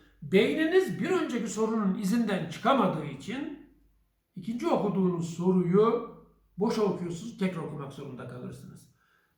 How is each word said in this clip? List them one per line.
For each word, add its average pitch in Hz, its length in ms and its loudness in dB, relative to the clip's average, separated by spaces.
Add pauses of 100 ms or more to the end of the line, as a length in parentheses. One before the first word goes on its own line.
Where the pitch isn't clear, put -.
(220)
beyniniz 277 760 2
bir 311 100 0
önceki 262 380 0
sorunun 214 500 0
izinden 202 520 0
çıkamadığı 196 540 2
için 208 640 -10 (680)
ikinci 240 320 -4
okuduğunuz 180 680 0
soruyu 185 800 4 (420)
boş 214 200 2
okuyorsunuz, 175 600 -2
tekrar 170 240 -2
okumak 143 300 -10
zorunda 127 360 -12
kalırsınız. - 680 -14 (420)